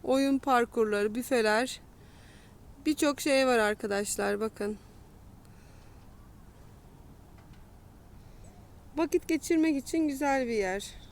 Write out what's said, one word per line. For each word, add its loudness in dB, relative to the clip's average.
Oyun 2
parkurları, 0
büfeler, 0
birçok 0
şey 4
var 4
arkadaşlar, -2
bakın. -6
Vakit 0
geçirmek 2
için -2
güzel 0
bir -2
yer. -2